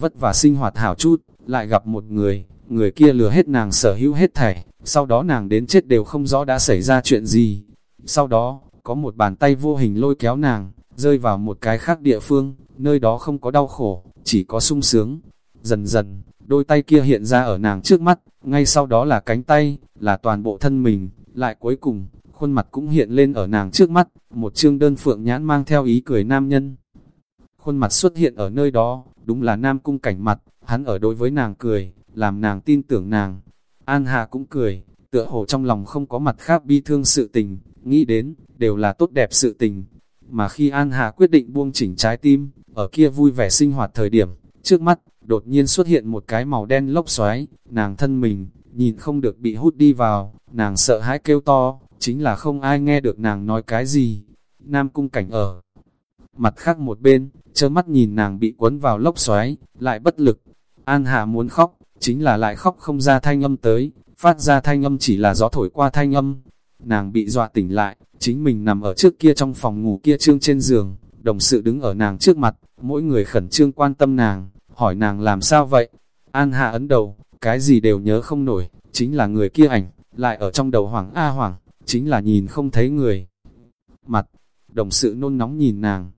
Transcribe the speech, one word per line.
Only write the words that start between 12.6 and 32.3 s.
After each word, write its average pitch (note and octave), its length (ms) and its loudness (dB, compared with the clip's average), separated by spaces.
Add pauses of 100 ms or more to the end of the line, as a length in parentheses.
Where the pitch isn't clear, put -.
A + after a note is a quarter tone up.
nơi C#3+ 200 0
đó A#2 200 0
không C#3+ 200 -6
có B2 120 -6
đau C#3 160 2
khổ, G2 380 -6 (200)
chỉ F#2+ 200 0
có A2+ 160 -4
sung C#3+ 220 0
sướng. A#2+ 380 0 (420)
Dần G#2 240 -2
dần, G2+ 360 -2 (240)
đôi C#3 180 0
tay D3+ 180 2
kia D3 200 4
hiện B2 220 2
ra B2 180 4
ở G#2+ 160 -2
nàng G2+ 240 -2
trước F3+ 180 4
mắt, F3 200 2 (220)
ngay C#3 240 0
sau C#3+ 200 2
đó A#2 180 2
là B2+ 160 2
cánh A#2 220 -4
tay, D3 360 0 (220)
là G#2 160 0
toàn G#2 260 -2
bộ G#2+ 160 -4
thân C3+ 240 0
mình, G2+ 280 0 (240)
lại B2 240 -4
cuối B2+ 180 -4
cùng, G#2+ 300 -6 (260)
khuôn C#3+ 200 -4
mặt A#2+ 180 0
cũng D3 180 -8
hiện C#3 220 0
lên C#3 220 2
ở G2+ 140 -2
nàng G2+ 240 -2
trước F3 200 4
mắt, F3 180 2 (260)
một A2+ 200 -6
trương C#3+ 240 2
đơn C#3+ 180 2
phượng A2+ 280 -2
nhãn B2+ 200 -2
mang C#3+ 200 0
theo C#3+ 200 0
ý A#2+ 160 2
cười A2 240 -2
nam C3+ 240 0
nhân. C#3 280 -2 (880)
Khuôn C#3+ 120 -4
mặt A#2 160 -2
xuất F3 240 0
hiện D3+ 180 0
ở G2+ 160 -4
nơi C#3 200 0
đó, B2 340 -2 (200)
đúng A#2+ 180 -4
là A2+ 140 0
Nam C3+ 220 -2
Cung C#3 200 -6
Cảnh G2 260 -4
mặt, G#2 140 0 (260)
hắn A#2+ 200 -4
ở G#2 140 -4
đối A2 160 -2
với A#2+ 160 -2
nàng B2 240 -4
cười, G2+ 380 -4 (220)
làm G#2 260 -2